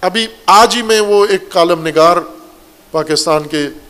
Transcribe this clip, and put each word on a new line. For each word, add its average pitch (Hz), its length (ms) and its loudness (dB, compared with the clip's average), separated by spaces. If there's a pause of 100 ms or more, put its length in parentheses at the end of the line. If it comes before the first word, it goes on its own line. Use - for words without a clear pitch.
ابھی 208 260 -4 (180)
آج 214 300 4
ہی 247 60 -4
میں 220 200 0
وہ 202 280 2
ایک 190 200 -4
کالم 170 380 0
نگار 160 300 2 (720)
پاکستان 156 560 -2
کے 147 200 -6 (220)